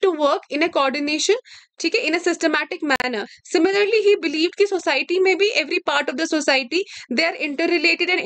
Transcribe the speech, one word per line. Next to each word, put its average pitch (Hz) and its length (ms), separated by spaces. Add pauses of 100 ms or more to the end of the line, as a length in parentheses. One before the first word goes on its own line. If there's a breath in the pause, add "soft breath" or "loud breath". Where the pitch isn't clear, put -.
to 330 140
work 302 200 (140)
in 294 100
a 349 140
coordination, 285 580 (440 loud breath)
ठीक 330 160
है, 480 60
in 311 120
a 349 60
systematic 320 720
manner। 247 340 (300 loud breath)
Similarly, 392 520
he 403 120
believed 311 360
कि 403 100
सोसाइटी 339 540
में 370 180
भी 403 140
every 311 280 (100)
part 285 200
of 277 60
the 320 180
society, 277 460 (340 loud breath)
they 330 180
are - 100
interrelated 330 680
and 359 160